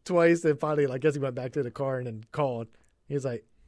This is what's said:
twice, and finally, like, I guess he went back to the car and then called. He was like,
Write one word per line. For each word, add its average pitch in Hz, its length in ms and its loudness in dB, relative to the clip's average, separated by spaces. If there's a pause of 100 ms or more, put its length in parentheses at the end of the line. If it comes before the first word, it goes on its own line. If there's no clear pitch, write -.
twice, 170 400 4
and 147 140 2
finally, 151 280 0
like, 127 80 -4
I 135 40 -4
guess 147 160 2
he 147 40 -4
went 135 160 -4
back 127 180 -8
to 139 100 0
the 120 80 -6
car 135 260 -4
and 127 100 -6
then 110 240 -10
called. 123 360 -2 (400)
He 139 80 -8
was 135 100 -2
like, 120 200 -6 (220)